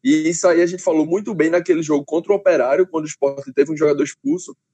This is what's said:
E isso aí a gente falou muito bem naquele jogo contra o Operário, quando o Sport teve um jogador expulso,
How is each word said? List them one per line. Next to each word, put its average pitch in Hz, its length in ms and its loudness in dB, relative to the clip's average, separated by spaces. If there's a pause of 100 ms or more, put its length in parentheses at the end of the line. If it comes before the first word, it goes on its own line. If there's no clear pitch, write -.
E 156 260 2
isso 175 180 0
aí 170 140 4
a 175 40 4
gente 175 180 -6
falou 156 220 2
muito 202 280 -4
bem 160 160 0
naquele 170 320 0
jogo 147 240 -2
contra 165 260 -2
o 202 40 4
Operário, 175 520 2
quando 156 180 -6
o - 20 -10
Sport 139 460 -4
teve 143 180 2
um - 60 -6
jogador 294 260 2
expulso, - 520 -6 (180)